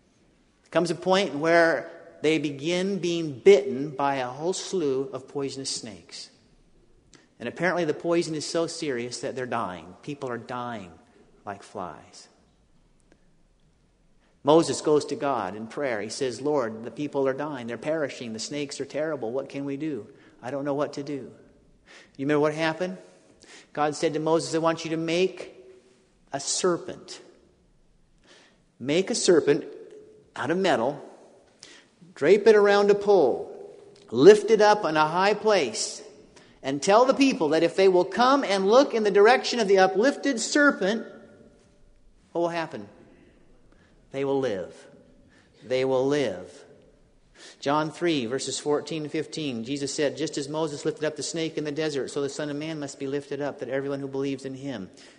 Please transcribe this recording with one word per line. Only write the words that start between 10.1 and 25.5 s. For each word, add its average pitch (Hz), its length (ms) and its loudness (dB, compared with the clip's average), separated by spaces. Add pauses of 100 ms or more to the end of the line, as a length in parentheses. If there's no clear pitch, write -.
are 117 80 -6
dying 120 520 -10 (560)
like 98 160 -12
flies. - 680 -16 (2250)
Moses 151 360 4
goes 151 260 2
to 139 100 -6
God 113 400 -4
in 110 100 -12
prayer. 123 340 -6
He 110 80 -8
says, 117 320 -6
"Lord, 117 440 -4
the 127 60 -12
people 139 380 -4
are 131 60 0
dying. 143 320 -8
They're 117 100 -8
perishing. 131 560 -6
The 110 60 -10
snakes 143 420 -8
are 131 40 -6
terrible. 139 460 -6
What 135 180 -6
can 139 160 -10
we 139 120 -6
do? 139 300 -8 (360)
I 120 80 -10
don't 139 140 -6
know 143 100 -2
what 147 200 -4
to 143 80 -8
do." 139 280 -10 (840)
You 135 100 -6
remember 147 140 2
what 151 140 2
happened? 160 440 -4 (760)
God 151 220 0
said 151 200 -2
to 156 60 -4
Moses, 156 340 0
"I 165 40 2
want 160 260 0
you 160 60 -6
to 160 60 -4
make 170 580 -2 (800)